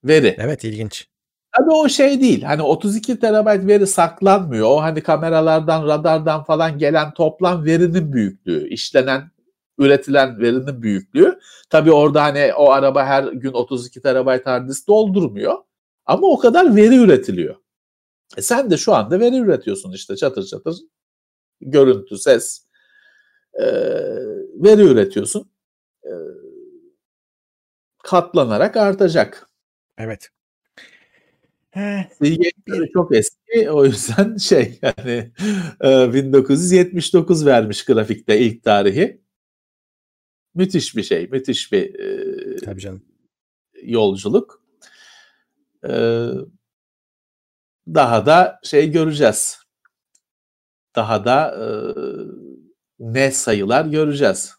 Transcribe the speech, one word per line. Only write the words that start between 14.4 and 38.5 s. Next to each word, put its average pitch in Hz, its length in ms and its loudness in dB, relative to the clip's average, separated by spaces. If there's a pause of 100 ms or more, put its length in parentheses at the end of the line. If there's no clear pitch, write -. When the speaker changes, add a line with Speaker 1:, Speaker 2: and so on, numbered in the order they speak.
Speaker 1:
hard 127 220 -4
disk 135 200 -12
doldurmuyor. 190 680 0 (520)
Ama - 200 0
o 320 120 2
kadar 262 380 4
veri 226 200 8
üretiliyor. 120 600 2 (800)
E - 60 -10
sen 240 280 -2
de 160 60 2
şu 202 180 2
anda 131 260 0
veri 240 160 2
üretiyorsun 127 560 -2
işte 98 240 -12
çatır 104 300 -4
çatır. - 300 -12 (840)
Görüntü, 131 580 0
ses, - 480 -2 (880)
e, 107 100 -4 (920)
veri 208 280 6
üretiyorsun. 117 680 2 (540)
E, - 80 -14 (1900)
katlanarak 165 720 0
artacak. 196 720 0 (500)
Speaker 2:
Evet. 110 320 -14 (1400)
Heh. 202 340 -8 (140)
Speaker 1:
Seagate 160 320 0 (180)
tabii 185 240 -6
çok 170 220 -2
eski. 147 560 -2
O 147 140 2
yüzden 139 520 0
<laughs> - 0 -
şey 165 460 -2
yani, 120 500 -6 (520)
e, 131 300 4
bin 135 180 0
dokuz 139 300 4
yüz 180 100 -2
yetmiş 180 420 0
dokuz 160 320 2
vermiş 110 380 2
grafikte 110 540 0
ilk 113 260 0